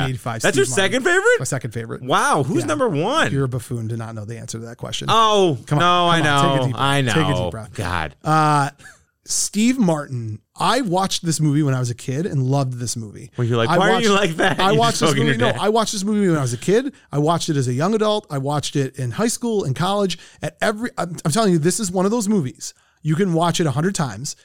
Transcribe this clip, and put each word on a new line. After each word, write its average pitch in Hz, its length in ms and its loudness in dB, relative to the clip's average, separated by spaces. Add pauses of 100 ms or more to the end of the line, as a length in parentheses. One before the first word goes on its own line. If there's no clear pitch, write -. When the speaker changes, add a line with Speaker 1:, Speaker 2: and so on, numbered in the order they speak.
Speaker 1:
eighty-five. 120 380 -6
Speaker 2:
That's - 140 2
your 392 100 4
Speaker 1:
Steve 127 120 -2
Martin. 190 160 2
Speaker 2:
second 254 100 0
favorite? 392 360 4
Speaker 1:
My - 40 -4
second 131 280 -6
favorite. 120 300 -8
Speaker 2:
Wow. 180 420 2
Who's 202 180 0
Speaker 1:
Yeah. 294 60 -2
Speaker 2:
number 302 200 0
one? 208 460 0
Speaker 1:
You're 135 100 0
a 127 60 -2
buffoon 117 400 -6
to 117 80 -6
not 113 180 -10
know 107 80 -12
the 113 140 -12
answer 113 200 -10
to 113 100 -10
that 117 100 -14
question. - 340 -8
Speaker 2:
Oh, 208 540 4
Speaker 1:
Come 147 140 0
on, - 20 4
Speaker 2:
no, 175 260 4
I 170 140 4
Speaker 1:
come 151 60 2
on, 143 180 4
Speaker 2:
know. 139 80 4
Speaker 1:
take 135 80 2
a 127 60 0
deep 131 80 0
breath. 123 60 -4
Speaker 2:
I 139 200 2
know. 117 120 2
Speaker 1:
Take 95 140 2
a 90 160 0
deep 87 80 -2
breath. - 220 -12
Speaker 2:
God. 90 500 -4
Speaker 1:
Uh, 151 460 2 (560)
Steve 240 520 0
Martin. 135 640 -2 (200)
I 208 220 2
watched 185 440 -2
this 160 160 -2
movie 151 200 2
when 139 120 2
I 131 60 -2
was 120 100 -2
a 117 60 -6
kid 139 300 -6
and 165 180 -2
loved 131 300 0
this 120 220 -6
movie. 101 420 -12
Speaker 2:
Were 127 60 -2
you 117 140 0
like, 117 120 2
Speaker 1:
I 170 80 2
Speaker 2:
"Why 202 140 4
are 233 100 2
you 220 100 2
Speaker 1:
watched, 196 100 4
Speaker 2:
like 165 160 0
that?" 185 220 0
Speaker 1:
I 190 120 4
Speaker 2:
You 220 80 4
Speaker 1:
watched 233 220 2
this 165 80 4
Speaker 2:
poking 139 160 2
your 143 80 2
Speaker 1:
movie. 117 120 0
No, - 60 2
Speaker 2:
dad. 131 80 -4
Speaker 1:
I 190 100 0
watched 220 220 2
this 196 140 -6
movie 208 240 2
when 160 80 2
I 143 40 0
was 123 120 -2
a 120 40 -6
kid. 233 360 0 (180)
I 143 80 -2
watched 160 300 0
it 147 80 0
as 127 100 0
a 123 60 0
young 165 200 0
adult. 214 360 0
I 143 80 -6
watched 139 400 -2
it 135 200 -2
in 123 140 -4
high 208 160 -2
school, 220 380 -2
in 135 80 -2
college. 196 440 -2 (240)
At - 200 -8
every, 214 360 -2
I'm, 175 280 -4
I'm 156 60 -2
telling 214 200 2
you, 170 80 4
this 143 200 0
is - 120 -6
one 185 140 0
of 202 60 0
those 220 180 -2
movies. 165 440 -2 (300)
You 156 120 0
can 185 180 0
watch 165 260 0
it 170 80 2
a 135 40 0
hundred 160 240 -2
times 127 500 -6